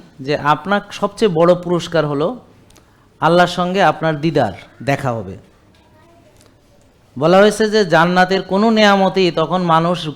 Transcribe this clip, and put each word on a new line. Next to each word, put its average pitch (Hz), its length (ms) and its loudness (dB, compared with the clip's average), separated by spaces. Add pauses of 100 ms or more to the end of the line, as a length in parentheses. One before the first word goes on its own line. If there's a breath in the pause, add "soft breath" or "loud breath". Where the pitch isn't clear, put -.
(200)
যে 139 180 -4
আপনার 151 440 -2 (100)
সবচেয়ে 202 400 -2
বড় 170 240 4
পুরস্কার 170 500 -2
হলো 151 340 -4 (800 soft breath)
আল্লাহর 175 280 4
সঙ্গে 180 360 -2
আপনার 156 380 0
দিদার, 143 320 0 (300)
দেখা 135 280 -4
হবে। 98 260 -10 (1800)
বলা 170 180 4
হয়েছে 214 320 4
যে 208 160 0
জান্নাতের 180 560 2
কোনো 196 280 -2
নেয়ামতই 190 600 2
তখন 160 300 -2
মানুষ 165 540 0